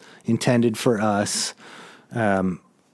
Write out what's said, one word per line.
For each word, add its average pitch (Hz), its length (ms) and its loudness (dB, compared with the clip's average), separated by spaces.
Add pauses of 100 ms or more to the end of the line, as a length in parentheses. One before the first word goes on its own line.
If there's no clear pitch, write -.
(260)
intended 117 520 2
for 113 240 2
us. 104 540 -2 (580)
Um, 95 480 0 (320)